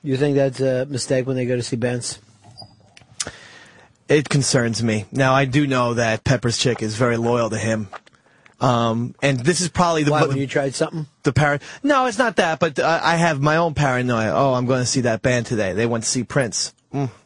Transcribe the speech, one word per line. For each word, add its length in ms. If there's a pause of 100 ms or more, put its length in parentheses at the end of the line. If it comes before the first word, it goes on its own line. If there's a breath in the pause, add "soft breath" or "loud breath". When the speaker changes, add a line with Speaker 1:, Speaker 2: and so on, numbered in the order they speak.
Speaker 1:
You 140
think 200
that's 240
a 260
mistake 400
when 100
they 80
go 120
to 60
see 140
bands? 440 (1900 loud breath)
Speaker 2:
It 220
concerns 520
me. 300
Now, 220
I 100
do 220
know 280
that 300
Pepper's 320
chick 240
is 160
very 220
loyal 320
to 80
him. 300 (720 soft breath)
Um, 600
and 200
this 200
is 80
probably 360
the 80
Speaker 1:
Why, 100
Speaker 2:
mo- 60
Speaker 1:
when 100
you 80
tried 280
something? 320 (180)
Speaker 2:
The 100
par-, 260 (220 loud breath)
no, 240
it's 120
not 180
that, 240
but, 180
uh, 240
I 140
have 260
my 140
own 180
paranoia. 600
"Oh, 200
I'm 100
gonna 220
see 160
that 180
band 260
today. 280
They 100
went 200
to 60
see 140
Prince." 480 (220)
Mm. 160 (160)